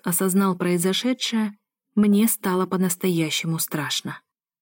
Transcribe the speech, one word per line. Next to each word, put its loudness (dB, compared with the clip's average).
осознал 2
произошедшее, -2
мне 4
стало -2
по-настоящему -2
страшно. -6